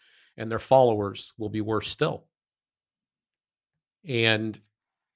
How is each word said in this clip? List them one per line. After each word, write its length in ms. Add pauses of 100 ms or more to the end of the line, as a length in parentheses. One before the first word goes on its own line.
(360)
and 140
their 100
followers 760
will 140
be 100
worse 300
still. 360 (1800)
And 520 (580)